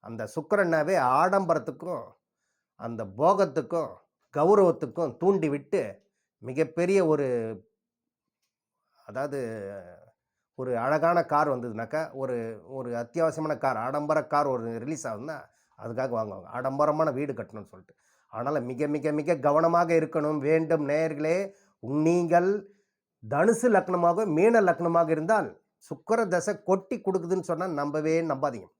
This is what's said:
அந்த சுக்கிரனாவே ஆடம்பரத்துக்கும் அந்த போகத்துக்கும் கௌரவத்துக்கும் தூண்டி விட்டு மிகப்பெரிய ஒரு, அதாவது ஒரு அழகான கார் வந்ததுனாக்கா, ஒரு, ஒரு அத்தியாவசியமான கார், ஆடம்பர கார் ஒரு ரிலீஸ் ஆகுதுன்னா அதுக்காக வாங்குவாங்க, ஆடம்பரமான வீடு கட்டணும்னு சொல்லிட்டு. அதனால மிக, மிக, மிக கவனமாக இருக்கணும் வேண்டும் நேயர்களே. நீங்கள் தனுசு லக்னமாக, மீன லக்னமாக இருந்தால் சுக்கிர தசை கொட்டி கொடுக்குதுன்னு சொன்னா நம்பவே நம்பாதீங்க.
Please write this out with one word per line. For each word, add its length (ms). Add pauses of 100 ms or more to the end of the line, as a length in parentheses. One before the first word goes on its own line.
அந்த 240
சுக்கிரனாவே 680 (180)
ஆடம்பரத்துக்கும் 920 (760)
அந்த 220 (120)
போகத்துக்கும் 800 (420)
கௌரவத்துக்கும் 840
தூண்டி 340
விட்டு 340 (600)
மிகப்பெரிய 640
ஒரு, 220 (1800)
அதாவது 320 (1200)
ஒரு 180
அழகான 480
கார் 240
வந்ததுனாக்கா, 520 (120)
ஒரு, 220 (340)
ஒரு 260
அத்தியாவசியமான 600
கார், 220
ஆடம்பர 460
கார் 240
ஒரு 160 (120)
ரிலீஸ் 280
ஆகுதுன்னா 320 (420)
அதுக்காக 320
வாங்குவாங்க, 380
ஆடம்பரமான 640
வீடு 220
கட்டணும்னு 380
சொல்லிட்டு. 240 (360)
அதனால 300
மிக, 260
மிக, 240
மிக 280
கவனமாக 540
இருக்கணும் 480
வேண்டும் 440
நேயர்களே. 520 (640)
நீங்கள் 500 (760)
தனுசு 460
லக்னமாக, 580
மீன 340
லக்னமாக 500
இருந்தால் 380 (420)
சுக்கிர 340
தசை 360
கொட்டி 360
கொடுக்குதுன்னு 520
சொன்னா 220
நம்பவே 440 (100)
நம்பாதீங்க. 440 (100)